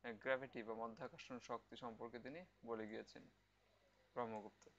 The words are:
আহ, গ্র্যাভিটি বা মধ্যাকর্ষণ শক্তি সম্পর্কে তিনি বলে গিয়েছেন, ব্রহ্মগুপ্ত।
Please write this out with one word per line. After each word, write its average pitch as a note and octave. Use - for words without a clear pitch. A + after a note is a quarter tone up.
আহ, A#2+
গ্র্যাভিটি B2+
বা A2
মধ্যাকর্ষণ A#2
শক্তি A#2
সম্পর্কে A#2
তিনি D3
বলে A2+
গিয়েছেন, A2
ব্রহ্মগুপ্ত। A2